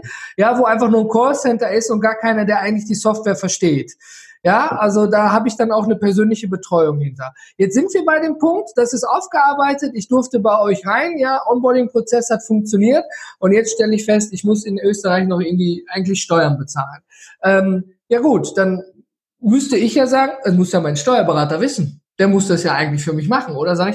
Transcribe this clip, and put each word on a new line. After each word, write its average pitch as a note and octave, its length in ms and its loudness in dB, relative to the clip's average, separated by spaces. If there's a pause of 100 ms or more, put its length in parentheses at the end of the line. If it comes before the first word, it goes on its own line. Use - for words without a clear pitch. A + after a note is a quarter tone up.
(380)
ja, A#3 200 2
wo B3+ 60 2
einfach A3+ 260 2
nur A3 120 4
ein G#3+ 80 -2
Callcenter A#3+ 640 0
ist A3 180 -2
und G#3+ 80 0
gar A3 160 0
keiner, A3 300 -2
der G3+ 160 0
eigentlich G#3 240 -2
die G#3+ 100 -2
Software G#3+ 400 -2
versteht. E3+ 560 -2 (520)
Ja, A3 240 2 (100)
also G#3 300 2
da G#3 260 2
habe A3 160 0
ich G#3+ 80 -4
dann A3+ 160 0
auch G#3+ 100 0
eine G#3 140 0
persönliche G#3+ 500 0
Betreuung E3+ 540 0
hinter. C3 320 -8 (240)
Jetzt F#3+ 160 0
sind C#4 200 0
wir F#4+ 120 -2
bei D#4 140 2
dem D#4 180 -2
Punkt, E4+ 380 0
das - 180 0
ist B3 100 -4
aufgearbeitet, C#4+ 880 0
ich A3 140 -8
durfte B3 320 0
bei G#3 220 2
euch G3 260 0
rein, D4 300 -2
ja, C4+ 320 0
Onboarding-Prozess A#3+ 800 0
hat A3 140 -2
funktioniert G#3+ 600 2 (360)
und F#3+ 120 2
jetzt A3 220 2
stelle G#3+ 200 0
ich G#3+ 120 -2
fest, G#3 260 2
ich F#3+ 140 -6
muss G#3 200 0
in G3+ 140 -4
Österreich F#3+ 480 0
noch F3 140 0
irgendwie F3 500 0
eigentlich F#3+ 300 -2
Steuern D#3 380 0
bezahlen. C#3+ 420 -8 (420)
Ähm, F#3+ 420 2 (220)
ja A#3 120 2
gut, A#3+ 360 0
dann F#3+ 280 0 (580)
müsste C4+ 360 2
ich A#3+ 180 0
ja C4+ 100 4
sagen, C4+ 280 0 (100)
das G3 100 0
muss F3+ 180 2
ja F#3+ 80 0
mein D3+ 160 -2
Steuerberater D#3+ 640 0
wissen. A3+ 420 -4 (180)
Der G3 80 4
muss G3 200 2
das E3+ 140 2
ja D#3+ 140 -2
eigentlich D3 280 -2
für D#3+ 100 -4
mich D3+ 140 -4
machen, B3 280 -2
oder? E3+ 200 0
Sag F#3 200 0